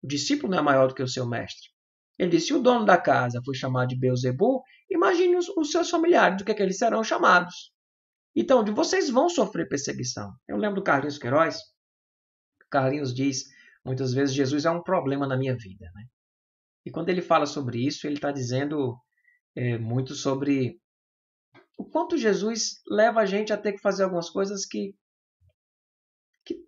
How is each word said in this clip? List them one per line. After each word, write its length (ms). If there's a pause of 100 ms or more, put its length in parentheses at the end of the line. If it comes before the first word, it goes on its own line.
O 40
discípulo 460
não 60
é 40
maior 260
do 60
que 80
o 60
seu 180
mestre. 440 (480)
Ele 120
disse, 180
"Se 60
o 80
dono 220
da 160
casa 440
foi 100
chamado 340
de 100
Beelzebul, 640 (260)
imagine 480
os, 120
os 220
seus 200
familiares, 480
do 60
que 80
é 20
que 80
eles 160
serão 240
chamados." 720 (640)
Então, 280
de 80
vocês 400
vão 180
sofrer 400
perseguição. 640 (160)
Eu 80
lembro 200
do 80
Carlinhos 340
Queiroz. 400
O 1080
Carlinhos 460
diz, 300 (400)
muitas 280
vezes, 220
"Jesus 300
é 60
um 120
problema 440
na 100
minha 180
vida", 400
né? 120 (800)
E 40
quando 180
ele 120
fala 260
sobre 380
isso, 220
ele 120
tá 120
dizendo, 680 (580)
é, 220
muito 380
sobre 680 (960)
o 80
quanto 320
Jesus 680
leva 340
a 60
gente 260
a 60
ter 140
que 80
fazer 240
algumas 260
coisas 340
que, 320 (1500)
que 240